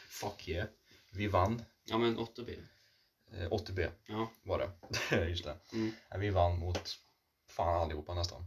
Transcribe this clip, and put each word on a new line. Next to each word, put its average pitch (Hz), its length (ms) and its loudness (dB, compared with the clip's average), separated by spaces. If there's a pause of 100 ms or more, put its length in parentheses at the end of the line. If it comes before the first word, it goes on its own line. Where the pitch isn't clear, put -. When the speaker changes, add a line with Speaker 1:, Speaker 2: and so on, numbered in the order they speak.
Speaker 1:
fuck - 400 -8
yeah. 90 180 -2 (460)
Vi 101 140 -2
vann. 101 360 4 (220)
Speaker 2:
Ja, 113 140 0
men 117 200 4
åtta 113 280 -6
B. - 80 -8 (800)
Speaker 1:
Eh, 92 200 -4
åtta 101 200 -2
B 87 160 2 (180)
Speaker 2:
Ja. 110 240 -2 (120)
Speaker 1:
var 85 160 0 (520)
det. 95 160 4
<laughs> - 20 0
Just 85 160 -4
det. 76 120 -6 (160)
Speaker 2:
Mm. 110 200 0 (180)
Speaker 1:
Ja, 98 60 -8
vi 101 140 0
vann 87 280 6
mot 87 400 -4 (500)
fan 85 340 2
allihopa 78 320 -4
nästan. 85 320 -2